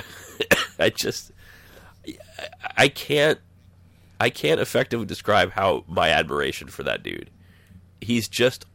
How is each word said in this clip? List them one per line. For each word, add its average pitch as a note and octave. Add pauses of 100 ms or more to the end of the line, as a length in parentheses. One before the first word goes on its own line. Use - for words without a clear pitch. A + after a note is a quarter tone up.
(260)
<laughs> -
I G2
just, - (760)
I, - (640)
I C3+
can't D3 (840)
I A#2+
can't D3+
effectively A#2+
describe F#2
how, F#2+
my E2+
admiration C#2+
for -
that A1+
dude. G1+ (680)
He's A2+
just -